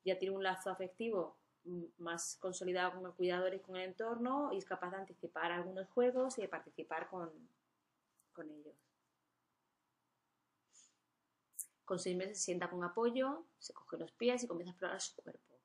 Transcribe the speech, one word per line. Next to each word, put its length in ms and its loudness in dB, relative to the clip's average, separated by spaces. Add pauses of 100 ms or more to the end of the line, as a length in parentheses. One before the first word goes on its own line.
Ya 140 2
tiene 160 0
un 80 -2
lazo 280 2
afectivo, 680 -2 (260)
mm, 200 -6 (140)
más 420 -4
consolidado 540 2
con 120 -8
el 60 -8
cuidador 420 4
y 60 -4
con 160 -10
el 120 -2
entorno 640 2
y 60 2
es 60 -2
capaz 260 -4
de 60 -6
anticipar 560 -2
algunos 380 -2
juegos 480 4
y 40 0
de 60 -2
participar 600 -4
con, 220 -6 (1000)
con 180 -10
ellos. 260 -16 (3000)
Con 140 0
seis 180 2
meses 220 -2
se 60 0
sienta 240 2
con 160 -2
apoyo, 600 2 (140)
se 140 -12
coge 240 -8
los 160 -6
pies 300 2
y 60 -4
comienza 220 -4
a 40 -12
explorar 260 -4
su 220 -6
cuerpo. 260 -16 (160)